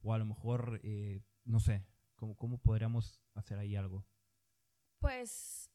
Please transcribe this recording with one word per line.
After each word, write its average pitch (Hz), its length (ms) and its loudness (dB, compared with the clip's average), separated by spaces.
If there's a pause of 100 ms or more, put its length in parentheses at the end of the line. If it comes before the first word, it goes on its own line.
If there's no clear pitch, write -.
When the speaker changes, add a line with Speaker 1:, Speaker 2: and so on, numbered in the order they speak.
Speaker 1:
o 110 100 0
a 110 60 2
lo 110 80 0
mejor, 117 560 -4
eh, 101 400 -6 (240)
no 113 120 4
sé, 104 280 2 (300)
¿cómo, 107 200 -10
cómo 120 220 -6
podríamos 113 640 2 (120)
hacer 101 240 -8
ahí 101 160 -4
algo? 98 300 -6 (920)
Speaker 2:
Pues, - 760 2